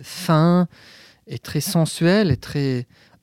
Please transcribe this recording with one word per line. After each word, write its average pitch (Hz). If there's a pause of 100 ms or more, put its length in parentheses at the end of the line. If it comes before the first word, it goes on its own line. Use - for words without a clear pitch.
fin 175 (640)
et 131
très -
sensuelle 175
et 117
très 131 (340)